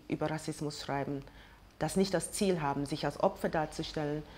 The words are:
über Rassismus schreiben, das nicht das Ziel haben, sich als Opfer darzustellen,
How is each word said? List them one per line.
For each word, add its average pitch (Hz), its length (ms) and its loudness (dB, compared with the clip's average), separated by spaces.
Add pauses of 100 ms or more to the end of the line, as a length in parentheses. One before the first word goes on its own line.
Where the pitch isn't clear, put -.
über 151 240 0
Rassismus 156 500 -4
schreiben, 139 420 -2 (540)
das 156 180 -2
nicht 190 180 4
das 165 180 0
Ziel 180 300 2
haben, 143 260 2
sich 156 180 -2
als 143 140 -2
Opfer 190 300 4
darzustellen, 151 720 -2 (140)